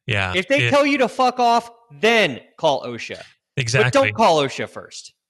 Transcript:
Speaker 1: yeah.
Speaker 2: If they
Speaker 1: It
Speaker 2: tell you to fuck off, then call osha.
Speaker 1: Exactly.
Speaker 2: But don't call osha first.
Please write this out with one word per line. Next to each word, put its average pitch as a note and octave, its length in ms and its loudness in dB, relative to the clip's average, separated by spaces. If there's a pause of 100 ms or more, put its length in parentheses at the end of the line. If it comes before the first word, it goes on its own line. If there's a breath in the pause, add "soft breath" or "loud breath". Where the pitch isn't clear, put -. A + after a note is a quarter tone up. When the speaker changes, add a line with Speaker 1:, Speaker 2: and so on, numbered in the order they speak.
Speaker 1:
yeah. G2 280 -2
Speaker 2:
If F3+ 140 -4
they C4+ 180 2
Speaker 1:
It A#2+ 40 -2
Speaker 2:
tell C#4+ 160 2
you C#4+ 120 0
to B3 100 0
fuck B3 300 -2
off, A#3 320 0 (200)
then E3 500 0 (180)
call D3 260 0
osha. A#2 380 -12 (340)
Speaker 1:
Exactly. B2+ 280 2
Speaker 2:
But B2 80 2
don't G#3 220 2
call F#3 280 4
osha A#2+ 260 -6
first. - 440 -18 (180)